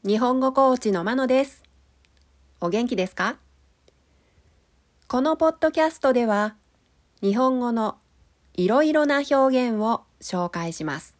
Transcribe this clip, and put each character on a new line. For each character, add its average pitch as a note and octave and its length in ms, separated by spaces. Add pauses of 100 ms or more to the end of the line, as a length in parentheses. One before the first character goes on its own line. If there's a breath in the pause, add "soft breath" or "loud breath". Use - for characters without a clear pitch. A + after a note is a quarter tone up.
日 G#3 140
本 B3 220
語 C4 120
コ C4+ 200
ー B3+ 80
チ A3 120
の E3+ 120
ま G#3+ 100
の C4 140
で B3+ 180
す。 - 160 (960)
お F3 100
元 A3+ 180
気 A#3+ 80
で F#3 100
す - 80
か？ G#3 240 (1700)
こ B3+ 140
の D#4 160
ポ D#4+ 120
ッ D#4+ 100
ド D#4 120
キ D#4+ 80
ャ D#4+ 120
ス - 80
ト C4+ 120
で A#3+ 140
は、 G#3+ 300 (680)
日 G3+ 140
本 C4 240
語 A#3+ 120
の A3 280 (560)
い F#3 120
ろ A#3+ 140
い D#4 100
ろ D4+ 140
な C#4+ 120
表 C#4+ 180
現 B3+ 440
を A3 260 (140)
紹 F3+ 300
介 E3+ 240
し D#3+ 100
ま D3+ 160
す。 - 200